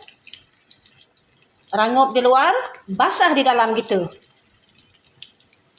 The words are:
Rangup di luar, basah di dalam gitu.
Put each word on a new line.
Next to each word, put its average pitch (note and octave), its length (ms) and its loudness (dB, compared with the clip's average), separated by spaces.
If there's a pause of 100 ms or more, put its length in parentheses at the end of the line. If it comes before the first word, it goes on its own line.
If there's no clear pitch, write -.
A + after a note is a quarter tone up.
(1700)
Rangup A#3+ 400 0
di B3 160 0
luar, C4+ 240 4 (400)
basah D#4+ 400 0
di C4+ 160 0
dalam A#3 320 2
gitu. G3 240 -2 (1800)